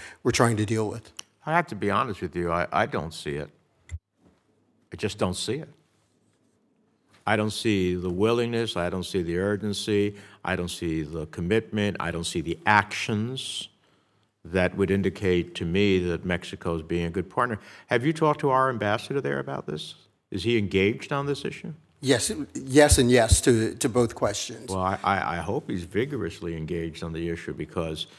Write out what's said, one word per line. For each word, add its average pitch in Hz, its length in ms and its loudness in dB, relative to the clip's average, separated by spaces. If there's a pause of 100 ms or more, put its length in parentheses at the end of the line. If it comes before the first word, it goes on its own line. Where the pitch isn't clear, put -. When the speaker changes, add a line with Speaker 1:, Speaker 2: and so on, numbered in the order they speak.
(220)
Speaker 1:
we're 123 80 2
trying 117 280 4
to 107 60 2
deal 110 240 0
with. 107 220 -12 (340)
Speaker 2:
I 151 100 -2
have 170 140 2
to 113 60 -8
be 101 160 0
honest 107 320 0
with 90 140 -6
you. 87 160 0
I, 85 200 0
I 110 140 2
don't 82 260 -6
see 73 220 -8
it. 73 160 -8 (1400)
I 98 40 -12
just 104 220 -4
don't 92 160 0
see - 200 -4
it. 80 140 -8 (1600)
I 107 60 4
don't 107 160 2
see 92 460 2
the 90 120 -4
willingness. 117 680 0
I 87 120 0
don't 92 140 -2
see 92 180 -2
the 85 160 -2
urgency. 101 800 0 (300)
I 90 100 -2
don't 87 160 -4
see 80 320 -4
the 78 240 -8
commitment. 104 720 0
I 85 140 -4
don't 85 120 -6
see - 160 -4
the 82 160 -4 (100)
actions 107 1000 0 (760)
that 90 320 0
would 95 160 2
indicate 92 640 0
to - 80 -4
me 95 340 4
that 87 260 -2
Mexico 87 520 -4
is 80 60 -4
being 85 240 -2
a 82 40 -4
good 90 180 -4
partner. 123 300 -2 (300)
Have 123 180 2
you 165 60 4
talked 151 280 0
to 143 100 2
our 131 200 4
ambassador 113 500 -2
there 139 200 -2
about 139 260 -8
this? 156 300 -8 (340)
Is 95 140 -4
he 117 120 2
engaged 98 560 2
on 139 140 -2
this 143 180 -4
issue? - 280 -10 (280)
Speaker 1:
Yes, 127 300 2 (240)
yes, 135 440 6
and 123 120 6
yes 117 300 6
to, 113 340 4
to - 140 -2
both 117 260 2
questions. - 560 -4
Speaker 2:
Well, 95 80 -4
I, 92 240 0
I, 92 320 0
I - 40 -4
hope 101 300 -4
he's 90 140 -4
vigorously 92 720 -4
engaged 80 460 -6
on 82 100 -6
the 82 160 -4
issue 82 260 -6
because, 80 520 -6 (120)